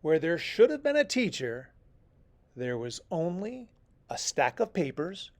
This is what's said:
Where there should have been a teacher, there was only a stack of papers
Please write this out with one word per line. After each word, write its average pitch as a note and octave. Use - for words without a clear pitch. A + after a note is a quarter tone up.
Where D#3
there E3
should -
have D4+
been C#4+
a D4
teacher, C3+
there B2
was A#2
only G3
a -
stack -
of -
papers D#3+